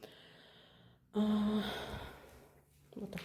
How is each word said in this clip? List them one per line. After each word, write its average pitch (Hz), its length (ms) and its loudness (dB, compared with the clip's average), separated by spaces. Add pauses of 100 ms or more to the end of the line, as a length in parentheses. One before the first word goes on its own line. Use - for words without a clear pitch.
(1120)
А, 208 500 4 (1300)
отак 190 280 -8